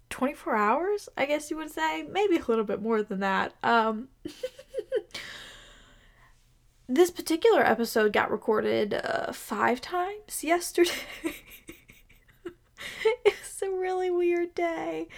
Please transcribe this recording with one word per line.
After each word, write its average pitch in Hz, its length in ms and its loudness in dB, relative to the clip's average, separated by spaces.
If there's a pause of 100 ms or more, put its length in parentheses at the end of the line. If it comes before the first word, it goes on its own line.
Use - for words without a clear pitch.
twenty-four 277 460 -2
hours, 294 640 2
I - 80 0
guess 294 260 -2
you 311 60 -6
would 311 140 -10
say. 320 320 -2
Maybe 339 340 2
a - 80 -8
little 226 180 2
bit 202 180 -2
more 220 220 0
than 196 160 -6
that. 196 340 0 (100)
Um, 226 440 2 (160)
<laughs> - 40 -10 (2500)
this 339 240 6
particular 330 540 4
episode 220 480 4
got 214 180 2
recorded, 214 600 0
uh, - 380 -2
five 226 500 -2
times 370 600 -6
yesterday. 349 480 2 (320)
<laughs> 320 100 -4 (1900)
It's - 380 -2
a 392 80 -2
really 370 420 -2
weird 349 440 0
day. 330 520 -4 (100)